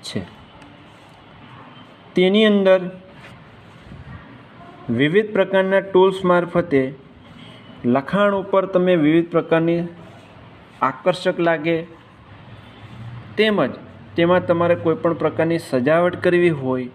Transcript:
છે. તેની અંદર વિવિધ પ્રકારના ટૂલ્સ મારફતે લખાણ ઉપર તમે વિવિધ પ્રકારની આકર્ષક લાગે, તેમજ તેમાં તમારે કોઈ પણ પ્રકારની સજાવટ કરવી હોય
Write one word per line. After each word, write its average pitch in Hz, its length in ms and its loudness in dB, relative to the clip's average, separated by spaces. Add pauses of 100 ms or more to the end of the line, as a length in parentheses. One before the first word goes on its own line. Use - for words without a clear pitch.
છે. 101 160 -8 (1900)
તેની 190 380 4
અંદર 190 280 4 (2250)
વિવિધ 185 380 0
પ્રકારના 190 500 0
ટૂલ્સ 185 320 2 (120)
મારફતે 175 520 0 (1120)
લખાણ 202 480 0
ઉપર 190 220 0 (100)
તમે 180 200 2 (120)
વિવિધ 165 280 2
પ્રકારની 165 460 0 (1080)
આકર્ષક 180 480 -2 (120)
લાગે, 165 280 0 (1600)
તેમજ 202 360 0 (420)
તેમાં 175 320 2
તમારે 170 360 2
કોઈ 160 180 0
પણ 165 220 -2
પ્રકારની 160 420 -2
સજાવટ 160 580 0
કરવી 175 380 2
હોય 127 320 -4